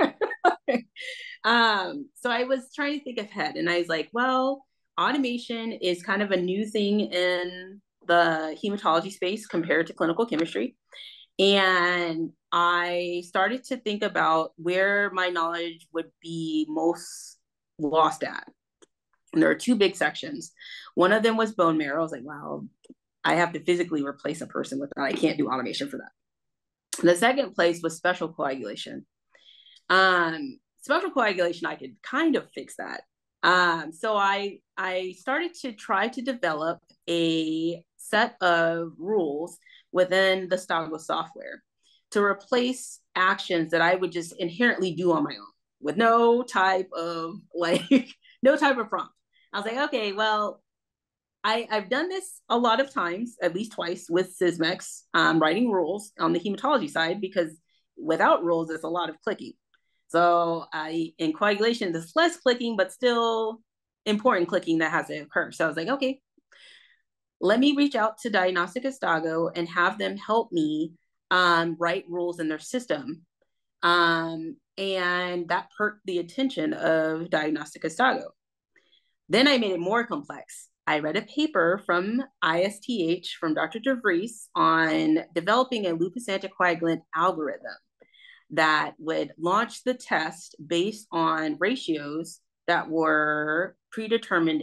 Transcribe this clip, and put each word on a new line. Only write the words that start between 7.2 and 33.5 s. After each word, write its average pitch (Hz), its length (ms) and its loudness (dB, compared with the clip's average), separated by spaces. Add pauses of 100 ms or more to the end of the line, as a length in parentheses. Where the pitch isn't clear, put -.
the 160 560 2
hematology 185 500 0
space 196 340 -4
compared 165 400 0
to - 60 -12
clinical 175 340 0
chemistry." 170 500 -4 (600)
And 180 920 2 (200)
I 175 760 0
started 208 400 0
to 254 100 -4
think 208 260 -6
about 160 540 0
where 190 540 2
my 180 180 0
knowledge 170 640 -4
would 160 180 -6 (100)
be 160 480 -2
most 165 680 -4 (400)
lost 156 460 2
at. - 240 -10 (840)
And - 80 2
there 160 100 6
are 156 40 4
two 240 220 2
big 196 180 2
sections. 156 580 -6 (440)
One 180 160 6
of 214 100 4
them 226 140 4
was 220 180 0
bone 165 240 4
marrow. 147 220 -2
I - 20 0
was 165 100 -4
like, 127 120 -12
"Wow, 151 400 -10 (600)
I 156 100 2
have 170 180 2
to 147 120 -10
physically 175 380 0
replace 143 380 -6
a - 80 -10
person 139 320 -6
with 143 160 -8
that. 139 80 -4
I 135 80 -2
can't - 260 0
do 139 100 0
automation 127 400 -4
for 131 100 -12
that." - 1080 -10
The 175 80 8
second 233 400 2
place 170 280 2
was 165 140 -4
special 175 360 -2
coagulation. 135 720 -8 (840)
Um, 170 680 4 (220)
special 330 300 0
coagulation, 175 560 0
I 151 80 -4
could 131 280 -14
kind 294 340 0
of - 180 -4
fix - 240 -12
that. - 240 -10 (400)
Um, 170 500 4